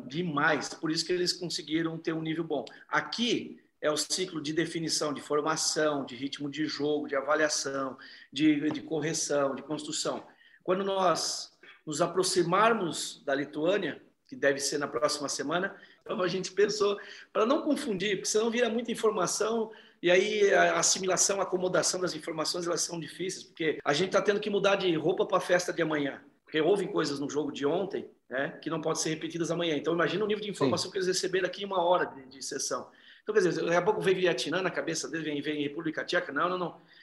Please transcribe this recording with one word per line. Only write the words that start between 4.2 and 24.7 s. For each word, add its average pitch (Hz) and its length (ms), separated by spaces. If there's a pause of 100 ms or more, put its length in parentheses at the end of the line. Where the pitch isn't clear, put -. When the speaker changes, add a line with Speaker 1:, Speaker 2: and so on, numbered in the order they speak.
Speaker 1:
de 143 120
definição, 160 600
de 131 80
formação, 151 840
de 127 100
ritmo 139 340
de 147 180
jogo, 147 420
de 139 80
avaliação, 139 800 (360)
de, 151 380
de - 100
correção, 147 720
de 135 80
construção. 147 640 (380)
Quando 185 220
nós 190 680 (340)
nos 156 160
aproximarmos 180 1300
da 139 80
Lituânia, 151 680 (280)
que 127 80
deve 139 240
ser 151 180
na 143 80
próxima 143 420
semana, 165 460 (260)
então 190 220
a 180 60
gente 180 240
pensou, 202 440 (360)
pra 208 120
não 294 180
confundir, 208 540
porque 190 120
senão 220 220
vira 233 200
muita 240 220
informação, 214 800 (280)
e 170 80
aí 202 460
a 175 240
assimilação, 185 640
a - 20
acomodação 180 580
das 170 140
informações, 165 540
elas 160 140
são 175 180
difíceis, 175 420
porque - 420
a 139 80
gente 180 200
tá 196 100
tendo 202 160
que 208 100
mudar 202 280